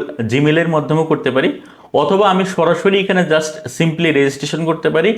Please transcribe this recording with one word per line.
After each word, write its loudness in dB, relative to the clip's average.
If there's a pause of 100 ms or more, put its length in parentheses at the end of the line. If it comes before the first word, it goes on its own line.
(300)
Gmail-এর 2
মাধ্যমেও 0
করতে -2
পারি, 0 (340)
অথবা 2
আমি 2
সরাসরি 0
এখানে 0 (100)
just 0 (240)
simply 0
রেজিস্ট্রেশন 0
করতে -2
পারি 2